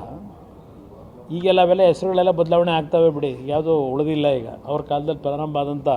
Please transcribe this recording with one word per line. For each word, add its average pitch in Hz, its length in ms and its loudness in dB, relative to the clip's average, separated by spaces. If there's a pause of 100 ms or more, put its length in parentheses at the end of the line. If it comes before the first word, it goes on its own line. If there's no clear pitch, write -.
(1400)
ಈಗೆಲ್ಲ 185 300 4
ಅವೆಲ್ಲ 180 240 4
ಹೆಸರುಗಳೆಲ್ಲ 185 480 0
ಬದಲಾವಣೆ 170 400 2
ಆಗ್ತವೆ 165 360 2
ಬಿಡಿ, 143 160 -4 (200)
ಯಾವುದೂ 160 220 0 (200)
ಉಳಿದಿಲ್ಲ. 147 340 0 (120)
ಈಗ 113 100 -8 (200)
ಅವ್ರ 147 100 -2 (100)
ಕಾಲದಲ್ಲಿ 147 360 -4
ಪ್ರಾರಂಭ 147 380 -4
ಆದಂಥ 143 340 -4